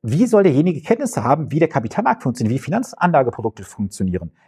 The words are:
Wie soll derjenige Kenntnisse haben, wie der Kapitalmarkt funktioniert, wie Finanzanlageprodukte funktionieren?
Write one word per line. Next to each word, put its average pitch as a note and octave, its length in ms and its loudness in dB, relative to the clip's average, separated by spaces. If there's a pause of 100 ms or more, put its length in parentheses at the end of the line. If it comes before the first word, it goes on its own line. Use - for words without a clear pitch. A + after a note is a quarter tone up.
Wie D3 240 2
soll G#3 160 4
derjenige D#3 380 2
Kenntnisse A3+ 420 -2
haben, C3+ 280 0
wie C#3 60 -2
der D#3+ 100 4
Kapitalmarkt C3 540 -2
funktioniert, A#2 320 -2
wie C3+ 100 -4
Finanzanlageprodukte C#3 1000 -2
funktionieren? F#2 680 -6 (160)